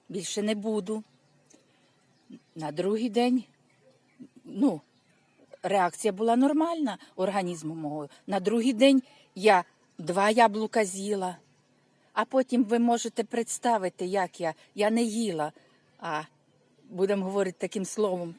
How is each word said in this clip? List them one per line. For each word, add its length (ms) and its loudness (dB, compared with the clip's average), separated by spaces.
більше 340 -6
не 120 0
буду. 480 -4
На 180 -8
другий 360 -2
день, 360 0
ну, 360 -2
реакція 500 0
була 240 2
нормальна 640 2
організму 580 -4
мого. 340 -8
На 140 -2
другий 320 2
день 300 6
я 300 6
два 320 2
яблука 540 4
з'їла. 520 -4
А 120 0
потім 400 2
ви 140 2
можете 460 0
представити, 840 -2
як 340 -2
я, 140 -4
я 160 0
не 120 2
їла, 500 -2
а, 240 -6
будемо 340 -2
говорити 360 -2
таким 240 -4
словом: 540 -4